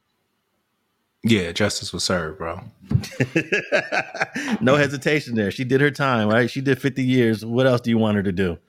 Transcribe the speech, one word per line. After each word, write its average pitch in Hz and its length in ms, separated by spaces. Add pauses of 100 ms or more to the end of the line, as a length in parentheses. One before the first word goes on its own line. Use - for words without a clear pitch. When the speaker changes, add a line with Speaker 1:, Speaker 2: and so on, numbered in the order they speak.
(1200)
Speaker 1:
Yeah, 98 280
justice - 420
was 87 100
served, 82 360
bro. 82 220 (280)
Speaker 2:
<laughs> - 1700
No 131 160
hesitation 143 600
there. 101 160
She 135 120
did 131 180
her 143 100
time, 123 380
right? 117 200
She 139 120
did 131 200
fifty 131 220
years. 113 420
What 120 220
else 123 140
do 117 80
you 113 80
want 107 200
her 98 60
to 98 80
do? 87 260 (120)